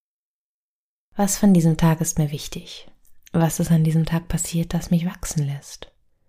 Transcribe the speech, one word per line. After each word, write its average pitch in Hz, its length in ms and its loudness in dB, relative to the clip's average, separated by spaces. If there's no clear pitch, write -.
Was 202 220 0
von 202 160 6
diesem 165 240 4
Tag 160 240 4
ist - 160 -6
mir 151 140 0
wichtig? - 580 -12
Was 165 260 0
ist 165 120 0
an 160 120 4
diesem 160 220 2
Tag 165 220 -4
passiert, 170 460 -4
das 170 160 -4
mich 170 160 2
wachsen - 400 -4
lässt? - 460 -12